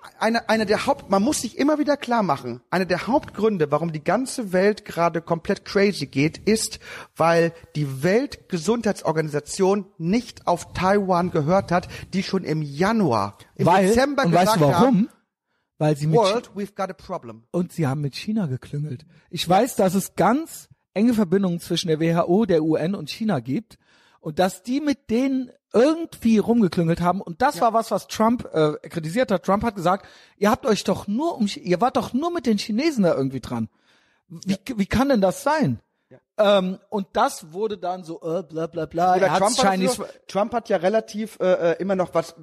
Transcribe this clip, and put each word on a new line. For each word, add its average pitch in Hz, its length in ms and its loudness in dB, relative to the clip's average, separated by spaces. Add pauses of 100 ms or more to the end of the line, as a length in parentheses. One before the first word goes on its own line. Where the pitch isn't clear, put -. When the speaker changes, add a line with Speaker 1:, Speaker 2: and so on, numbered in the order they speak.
(180)
Speaker 1:
eine, 226 300 -2
eine 220 180 2
der 202 200 0
Haupt-, - 220 -2
man 196 140 2
muss 294 180 0
sich - 160 -8
immer 294 220 2
wieder 294 180 2
klar 240 260 -2
machen, 127 380 -4 (100)
eine 180 160 0
der 175 200 -2
Hauptgründe, 202 640 0
warum 156 220 0
die 151 120 -8
ganze 214 480 -2
Welt 202 320 2
gerade 165 380 -2
komplett 170 420 -4
crazy 202 420 0
geht, 143 320 -2
ist, - 400 -2 (380)
weil 165 360 4 (240)
die 135 260 -4
Weltgesundheitsorganisation 185 1800 -2 (120)
nicht 185 480 -4
auf 175 260 -4
Taiwan 185 580 2
gehört 170 420 0
hat, 175 160 0 (240)
die 185 100 -2
schon - 220 -2
im 156 180 -2
Januar, 143 760 0 (160)
im - 120 0
Speaker 2:
Weil, 185 220 6
Speaker 1:
Dezember 262 360 2
Speaker 2:
und 170 100 2
weißt 196 220 4
du 170 40 4
Speaker 1:
gesagt 139 180 4
Speaker 2:
warum? 247 160 6
Speaker 1:
haben, 208 140 2 (720)
Speaker 2:
Weil 151 180 0
sie 147 100 -4
mit 160 120 4
Speaker 1:
„World, 220 360 0
Speaker 2:
Chi-, 196 60 -8
Speaker 1:
we've 196 140 -10
got 190 160 -6
a 185 40 -14
problem.“ 117 560 -14
Speaker 2:
und 175 220 -4
sie 160 140 -2
haben 143 160 -2
mit 139 120 -6
China 214 320 -4
geklüngelt. 139 600 -8 (240)
Ich - 180 -8
weiß, 196 280 2
dass 190 180 2
es - 220 -4
ganz 254 520 0 (240)
enge 226 220 2
Verbindungen 185 460 0
zwischen 175 280 -6
der 156 100 0
W 165 160 2
H 170 120 2
O, 202 180 4
der 170 180 2
U 156 140 0
N 170 180 -2
und 160 160 -10
China 208 300 -2
gibt 127 380 -6 (420)
und 151 180 -12
dass - 240 0
die 262 180 -4
mit 294 280 -2
denen 262 420 0 (240)
irgendwie 277 600 2
rumgeklüngelt 185 640 2
haben. 180 220 0
Und 165 180 -8
das 277 140 2
Speaker 1:
Ja. - 80 -2
Speaker 2:
war 226 100 4
was, 220 180 0
was 202 160 -4
Trump, 226 460 0
äh, 151 220 2 (160)
kritisiert 170 400 -2
hat. 185 120 0
Trump 202 220 0
hat 233 100 -2
gesagt, 185 320 -2 (300)
„Ihr 208 140 2
habt - 160 -2
euch 214 180 0
doch - 240 -2
nur 269 300 -2
um 208 80 0
Chi-, - 140 -6
ihr 175 200 0
wart 254 160 2
doch 226 160 -4
nur 311 180 -2
mit 349 140 -6
den 220 140 2
Chinesen 240 460 -2
da 165 100 4
irgendwie 135 260 -4
dran. 117 300 -8 (580)
Wie, 175 240 -6
Speaker 1:
Ja. 196 60 -4 (180)
Speaker 2:
wie 202 80 0
kann 254 240 0
denn 233 140 2
das 185 200 0
sein?“ 269 380 0 (300)
Speaker 1:
Ja. 131 80 -20 (400)
Speaker 2:
Ähm, 185 200 -4 (120)
und 220 240 -4
das 196 400 -2
wurde 208 240 -6
dann 180 260 -8
so, 160 160 -12
äh, 170 220 -4
bla, 160 240 -8
bla, 165 180 -6
bla. 180 320 2
Speaker 1:
Oder 185 120 4
Speaker 2:
Er 151 40 0
hat's 190 140 4
Speaker 1:
Trump 240 180 2
hat 196 80 4
Speaker 2:
Chinese 185 220 0
Speaker 1:
so, 208 100 -8 (240)
Trump 208 240 -2
hat 233 160 -6
ja 196 80 0
relativ, 208 640 -2
äh, 175 320 2
äh, - 80 -2
immer 190 160 -2
noch 175 160 -2
was, 165 300 -2